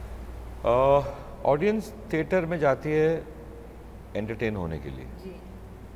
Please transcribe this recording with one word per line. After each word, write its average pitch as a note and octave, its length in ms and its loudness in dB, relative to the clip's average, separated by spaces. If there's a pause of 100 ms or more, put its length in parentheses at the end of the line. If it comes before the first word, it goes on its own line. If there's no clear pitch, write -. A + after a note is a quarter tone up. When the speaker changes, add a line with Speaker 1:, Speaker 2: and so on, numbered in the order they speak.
(640)
Speaker 1:
अ, C3+ 380 8 (420)
audience G3 500 2 (180)
theater D#3+ 340 2
में E3+ 120 -2
जाती C#3+ 320 4
है D#3 340 4 (920)
entertain G#2+ 400 -2
होने E2 220 -2
के C#2+ 120 -8
लिए, C2 140 -10
Speaker 2:
जी। - 360 -12 (560)